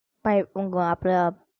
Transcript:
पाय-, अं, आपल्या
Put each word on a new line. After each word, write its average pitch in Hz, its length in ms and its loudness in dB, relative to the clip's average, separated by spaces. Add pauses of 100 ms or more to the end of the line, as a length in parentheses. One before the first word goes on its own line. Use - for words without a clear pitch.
(240)
पाय-, 202 200 2 (120)
अं, 190 240 -4
आपल्या 175 500 0 (300)